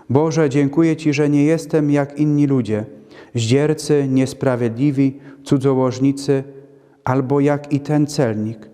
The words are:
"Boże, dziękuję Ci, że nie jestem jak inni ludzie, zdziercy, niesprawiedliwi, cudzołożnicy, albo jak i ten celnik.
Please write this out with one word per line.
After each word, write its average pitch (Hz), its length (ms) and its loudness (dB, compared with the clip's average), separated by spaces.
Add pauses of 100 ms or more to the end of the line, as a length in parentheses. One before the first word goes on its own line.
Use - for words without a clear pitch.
"Boże, 151 400 2
dziękuję 147 460 2
Ci, 156 180 -2
że 147 160 0
nie 143 160 2
jestem 151 460 0
jak 143 280 0
inni 147 280 2
ludzie, 110 380 0 (500)
zdziercy, 143 760 0
niesprawiedliwi, 131 1080 0 (240)
cudzołożnicy, 135 1000 0 (600)
albo 135 360 0
jak 143 340 0
i 139 60 2
ten 147 280 0
celnik. 113 680 -4